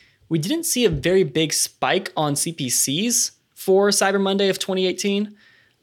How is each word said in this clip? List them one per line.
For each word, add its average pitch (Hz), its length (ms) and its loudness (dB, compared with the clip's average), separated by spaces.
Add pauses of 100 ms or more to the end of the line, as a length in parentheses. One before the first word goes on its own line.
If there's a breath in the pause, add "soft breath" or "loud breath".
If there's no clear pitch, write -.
(280 soft breath)
we 165 100 0
didn't 294 260 -2
see 247 200 0
a 190 60 4
very 170 340 2
big 151 300 -2
spike - 600 -2
on 147 220 -2
C 170 160 -4
P 139 160 -6
Cs 196 640 -2 (220)
for 196 340 4
Cyber 196 320 2
Monday 196 280 2
of 190 100 0
twenty 185 280 -2
eighteen. 202 480 -2 (480 soft breath)